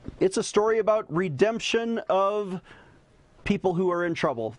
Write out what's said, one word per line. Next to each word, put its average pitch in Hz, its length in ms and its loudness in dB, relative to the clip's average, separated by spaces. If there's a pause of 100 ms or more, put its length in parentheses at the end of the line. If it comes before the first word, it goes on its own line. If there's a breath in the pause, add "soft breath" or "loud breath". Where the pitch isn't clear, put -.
(200)
it's 190 160 2
a 226 60 0
story 220 360 2
about 214 320 2
redemption 214 880 0 (100)
of 196 500 0 (840 loud breath)
people 190 280 0
who 180 180 0
are 175 140 -2
in 170 80 -2
trouble. 117 460 -2